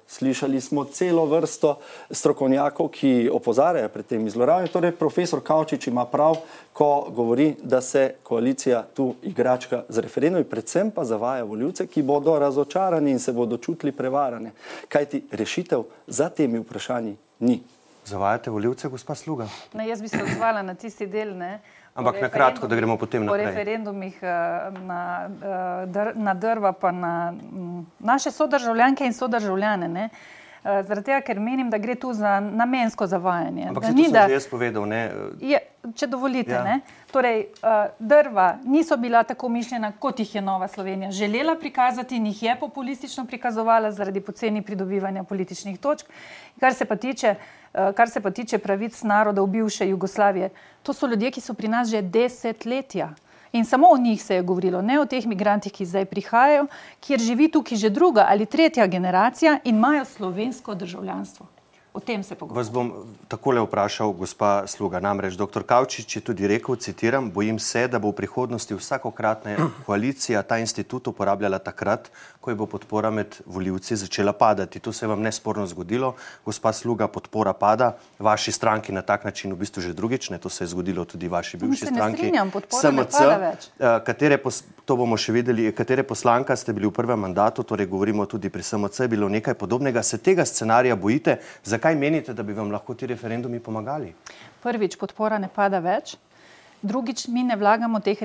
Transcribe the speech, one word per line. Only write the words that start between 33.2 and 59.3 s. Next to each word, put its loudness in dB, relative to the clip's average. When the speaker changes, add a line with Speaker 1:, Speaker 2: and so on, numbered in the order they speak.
Speaker 2:
Ampak -4
Speaker 3:
Da 0
Speaker 2:
saj 2
Speaker 3:
ni, 8
Speaker 2:
to 8
sem 4
Speaker 3:
da 8
Speaker 2:
že 4
jaz 0
povedal, -2
ne. -2
Speaker 3:
Je, 0
če -6
dovolite, -2
Speaker 2:
Ja. 0
Speaker 3:
ne. 0
Torej, 2
eh, -4
drva 4
niso 2
bila 4
tako -4
mišljena, -4
kot -4
jih -4
je -2
Nova -2
Slovenija -6
želela 0
prikazati -2
in 0
jih -6
je 2
populistično -8
prikazovala 2
zaradi -4
poceni -4
pridobivanja -4
političnih -6
točk. -2
Kar 4
se -2
pa -2
tiče, 0
eh, 2
kar 4
se -4
pa -2
tiče -2
pravic -4
narodov 4
bivše 0
Jugoslavije, 2
to -6
so -2
ljudje, 0
ki -10
so -8
pri -6
nas 2
že 0
desetletja. -2
In 4
samo 6
o 10
njih 2
se 0
je 2
govorilo, 0
ne 2
o 4
teh -4
migrantih, 0
ki -6
zdaj 0
prihajajo, 4
kjer 0
živi 4
tukaj 0
že 4
druga 6
ali 4
tretja 4
generacija 4